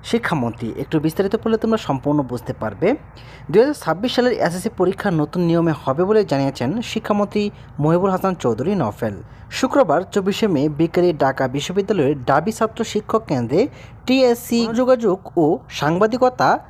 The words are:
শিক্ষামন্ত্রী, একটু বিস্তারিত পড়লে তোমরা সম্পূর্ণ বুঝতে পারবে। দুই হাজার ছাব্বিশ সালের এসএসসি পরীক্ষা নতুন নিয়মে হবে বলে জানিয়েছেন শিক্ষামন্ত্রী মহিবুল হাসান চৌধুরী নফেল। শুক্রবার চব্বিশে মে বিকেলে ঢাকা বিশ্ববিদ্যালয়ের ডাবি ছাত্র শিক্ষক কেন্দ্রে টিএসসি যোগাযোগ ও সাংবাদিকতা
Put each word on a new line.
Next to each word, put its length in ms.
শিক্ষামন্ত্রী, 720
একটু 220
বিস্তারিত 360
পড়লে 220
তোমরা 200
সম্পূর্ণ 440
বুঝতে 320
পারবে। 420
দুই 100
হাজার 120
ছাব্বিশ 420
সালের 180
এসএসসি 440
পরীক্ষা 340
নতুন 300
নিয়মে 320
হবে 180
বলে 220
জানিয়েছেন 560
শিক্ষামন্ত্রী 680
মহিবুল 300
হাসান 260
চৌধুরী 400
নফেল। 380
শুক্রবার 500
চব্বিশে 460
মে 220
বিকেলে 440
ঢাকা 340
বিশ্ববিদ্যালয়ের 760
ডাবি 280
ছাত্র 320
শিক্ষক 440
কেন্দ্রে 400
টিএসসি 680
যোগাযোগ 460
ও 200
সাংবাদিকতা 880